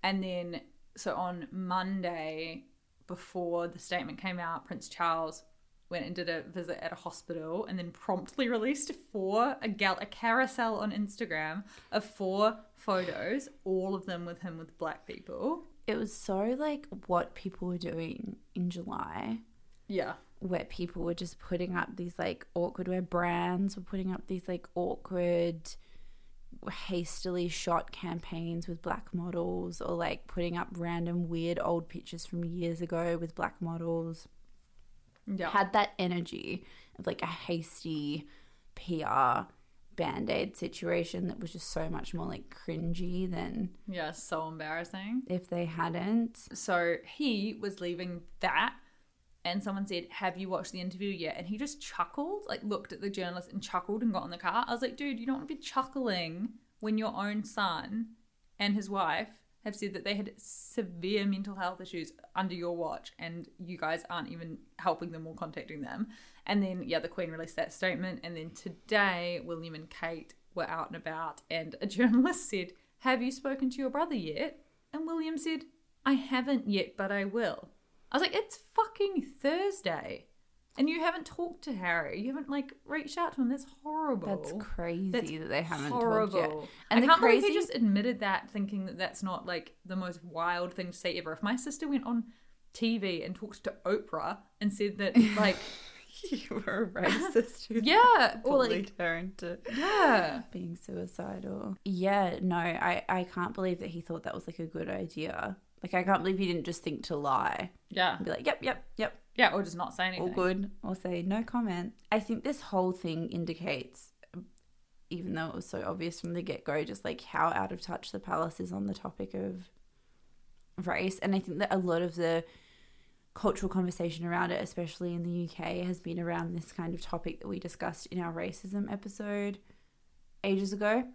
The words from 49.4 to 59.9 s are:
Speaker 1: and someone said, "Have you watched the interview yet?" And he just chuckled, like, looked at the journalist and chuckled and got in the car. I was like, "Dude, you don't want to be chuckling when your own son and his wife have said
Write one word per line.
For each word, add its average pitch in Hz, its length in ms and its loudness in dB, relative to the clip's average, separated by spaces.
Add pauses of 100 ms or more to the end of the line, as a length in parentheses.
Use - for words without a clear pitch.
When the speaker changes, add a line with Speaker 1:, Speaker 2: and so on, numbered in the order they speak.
Speaker 1:
and 185 180 0
someone 196 240 -2
said, 175 220 -2
"Have 185 280 -2
you 190 120 -4
watched 180 240 -2
the 185 80 -6
interview 190 300 -2
yet?" 165 260 -2
And 175 100 -8
he 208 100 -2
just 285 240 -4
chuckled, 330 680 -2
like, 254 140 -4
looked 208 280 -4
at - 80 -10
the 202 100 -2
journalist 180 440 -6
and 196 100 -6
chuckled 208 380 -2
and 233 100 2
got 185 140 -2
in 175 60 -8
the 175 60 -8
car. 185 300 2
I - 60 0
was 233 80 -2
like, 262 160 -2
"Dude, 277 220 -2
you 233 60 -6
don't 269 120 0
want 277 100 -8
to 311 80 -6
be - 60 -14
chuckling 214 880 -2 (320)
when 214 160 2
your 220 180 0
own 208 300 0
son 208 600 -2 (520)
and 202 140 4
his 202 160 0
wife 190 400 2 (340)
have 208 120 -4
said 196 180 -4